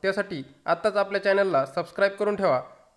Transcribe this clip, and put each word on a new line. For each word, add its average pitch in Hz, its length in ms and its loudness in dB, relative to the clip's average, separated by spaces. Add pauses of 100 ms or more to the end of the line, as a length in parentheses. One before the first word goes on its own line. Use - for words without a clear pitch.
त्यासाठी 190 400 -4 (240)
आत्ताच 190 300 0
आपल्या 196 260 0
चॅनलला 196 440 2
सबस्क्राईब 196 460 -2
करून 208 240 -2
ठेवा, 165 240 2 (360)